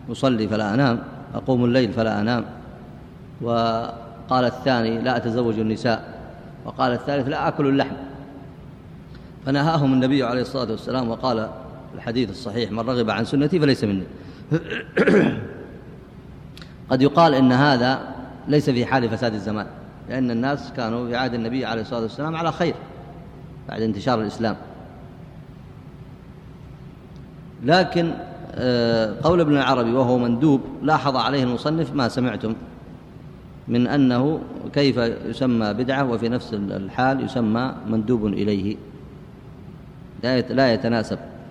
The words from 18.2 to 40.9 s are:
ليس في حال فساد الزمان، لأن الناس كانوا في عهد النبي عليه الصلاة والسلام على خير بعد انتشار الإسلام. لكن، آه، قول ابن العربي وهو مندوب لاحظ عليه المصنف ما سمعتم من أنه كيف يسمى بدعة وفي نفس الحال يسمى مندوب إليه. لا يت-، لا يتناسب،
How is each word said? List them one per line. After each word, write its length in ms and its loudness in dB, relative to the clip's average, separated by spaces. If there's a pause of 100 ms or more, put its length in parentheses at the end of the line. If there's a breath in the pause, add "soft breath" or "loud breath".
ليس 220 4
في 160 2
حال 220 2
فساد 260 0
الزمان، 320 -4 (420)
لأن 220 0
الناس 460 -2
كانوا 320 -2
في 80 -2
عهد 180 0
النبي 300 -2
عليه 180 -2
الصلاة 180 -4
والسلام 360 -4
على 160 0
خير 220 0 (960)
بعد 140 -6
انتشار 380 0
الإسلام. 360 -2 (3000)
لكن، 480 4 (420)
آه، 680 2
قول 180 6
ابن 120 4
العربي 400 4
وهو 260 4
مندوب 420 4 (220)
لاحظ 340 2
عليه 260 2
المصنف 520 0
ما 140 2
سمعتم 460 -2 (1120)
من 180 4
أنه 540 4 (320)
كيف 240 4 (300)
يسمى 460 2
بدعة 380 0
وفي 180 0
نفس 260 -2
الحال 680 0
يسمى 500 0 (120)
مندوب 400 2
إليه. 500 0 (1500)
لا 160 2
يت-، 140 0
لا 200 6
يتناسب، 460 0 (320)